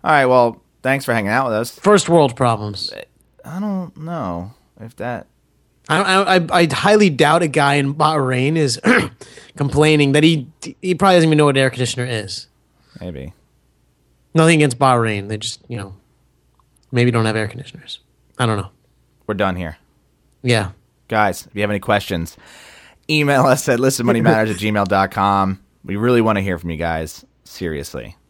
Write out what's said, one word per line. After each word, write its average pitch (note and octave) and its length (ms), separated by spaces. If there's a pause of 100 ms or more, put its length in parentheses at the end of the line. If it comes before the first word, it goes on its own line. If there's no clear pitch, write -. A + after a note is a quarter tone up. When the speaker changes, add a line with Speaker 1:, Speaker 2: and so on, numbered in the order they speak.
Speaker 1:
All - 80
right, C#3 140
well, B2 360 (200)
thanks C3 220
for A#2+ 100
hanging G#2 160
out C3 160
with A2+ 80
us. A2+ 240
Speaker 2:
First G3+ 300
world D3+ 280
problems. G#2+ 560 (520)
Speaker 1:
I E3 140
don't F#3+ 380
know A2 560 (280)
if A2 160
that A#2 320 (600)
Speaker 2:
I, D#3+ 140
I, F#3+ 340
I, E3+ 140
I E3+ 200
highly G3+ 400
doubt D3+ 320
a E3 60
guy C#3+ 260
in C#3 200
Bahrain D3 640
is C3+ 240 (380)
<clears throat> - 380
complaining C#3+ 560
that D3+ 120
he, D#3 240 (340)
he F#3 120
probably F#3 220
doesn't D#3+ 120
even D#3 100
know D3 80
what C#3 100
air C3+ 140
conditioner B2 340
is. A2 440 (520)
Speaker 1:
Maybe. D#2+ 320 (1000)
Speaker 2:
Nothing D#3+ 220
against C#3 220
Bahrain. A2+ 500
They G#2+ 100
just, - 300
you A#2+ 80
know, G2 180 (960)
maybe B2 200
don't A#2 140
have A2 120
air A2 120
conditioners. - 520 (380)
I B2+ 80
don't A2 120
know. F#2+ 120 (560)
Speaker 1:
We're G#2+ 80
done F#2+ 220
here. E2 220 (640)
Speaker 2:
Yeah. A2 300 (360)
Speaker 1:
Guys, G#2+ 380
if - 80
you G#2 60
have G#2 100
any G#2 80
questions, G2 580 (720)
email C#3+ 380
us B2+ 220
at B2 100
listen C3 260
money A#2 160
matters A2 300
at G2+ 60
gmail G#2 320
dot F#2+ 240
com. G2 480 (240)
We F#2+ 120
really A#2 240
wanna A2 220
hear F#2+ 160
from E2+ 120
you D#2+ 60
guys. D#2+ 480 (200)
Seriously. C#2+ 720 (140)